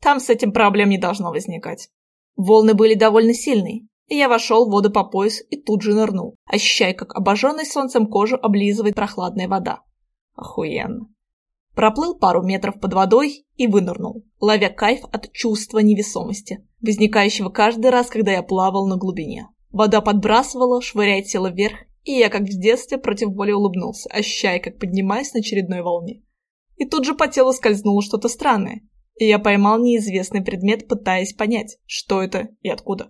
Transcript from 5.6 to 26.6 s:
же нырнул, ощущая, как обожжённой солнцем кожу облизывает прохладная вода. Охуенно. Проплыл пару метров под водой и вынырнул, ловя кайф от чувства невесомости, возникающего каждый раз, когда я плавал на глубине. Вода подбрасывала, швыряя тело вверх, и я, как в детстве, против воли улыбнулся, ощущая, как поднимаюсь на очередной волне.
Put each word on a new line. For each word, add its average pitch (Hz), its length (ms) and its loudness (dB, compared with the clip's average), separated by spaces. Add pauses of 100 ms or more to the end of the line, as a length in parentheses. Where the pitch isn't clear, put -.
же 208 120 0
нырнул, 208 420 -2 (100)
ощущая, - 480 0
как - 220 -12
обожжённой 214 500 0
солнцем 262 420 0
кожу 214 280 0
облизывает 208 600 0
прохладная 185 520 -6
вода. 185 340 -4 (540)
Охуенно. - 720 -8 (680)
Проплыл 262 400 0
пару 180 280 2
метров 190 360 -4
под 190 140 -4
водой 220 520 2 (100)
и 247 120 0
вынырнул, 185 560 -2 (160)
ловя 208 300 2
кайф 233 420 -2
от - 200 -10
чувства 214 480 -2
невесомости, 208 880 -2 (140)
возникающего 214 680 0
каждый 226 400 2
раз, 247 200 2
когда 214 220 -2
я 185 120 0
плавал 190 420 0
на 190 120 -2
глубине. 175 500 -8 (240)
Вода 214 300 2
подбрасывала, 226 800 2
швыряя 202 420 -2
тело 190 260 -4
вверх, 196 300 -4 (240)
и - 100 -8
я, 233 160 4
как 202 140 -2
в 196 160 -6
детстве, 233 380 0
против 208 320 -4
воли 202 220 -2
улыбнулся, 190 580 -2
ощущая, 202 500 -2
как - 180 -12
поднимаюсь 196 560 -2
на 240 60 -2
очередной 185 420 -4
волне. 175 400 -6 (540)